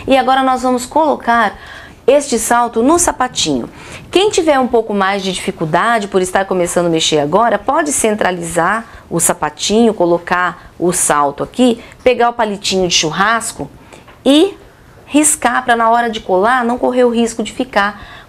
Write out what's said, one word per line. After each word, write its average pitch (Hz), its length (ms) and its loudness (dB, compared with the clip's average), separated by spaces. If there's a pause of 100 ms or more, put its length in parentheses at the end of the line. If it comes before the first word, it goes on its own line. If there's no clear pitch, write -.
E 269 80 4
agora 262 260 2
nós 262 200 0
vamos 254 240 -2
colocar 233 720 0 (480)
este 277 320 2
salto 233 460 0
no 311 160 4
sapatinho. 247 720 -2 (420)
Quem 403 200 2
tiver 320 280 2
um 254 80 2
pouco 226 260 0
mais 196 300 0
de 190 100 -4
dificuldade 190 760 -2
por 196 120 0
estar 190 260 0
começando 175 400 0
a 170 40 0
mexer 160 300 0
agora, 202 380 2
pode 294 340 -2
centralizar 185 920 -2 (220)
o 170 120 -4
sapatinho, 202 720 0
colocar 175 840 -2
o 175 160 0
salto 143 520 0
aqui, 233 360 0 (220)
pegar 240 280 2
o - 20 -2
palitinho 202 560 -2
de 175 60 -2
churrasco 185 760 -2 (540)
e 311 320 4 (500)
riscar 254 580 0
pra 240 120 2
na 226 140 2
hora 233 200 2
de 220 80 -6
colar 220 460 0
não 240 120 -2
correr 247 280 0
o 240 60 4
risco 226 320 0
de 214 100 -10
ficar - 760 -4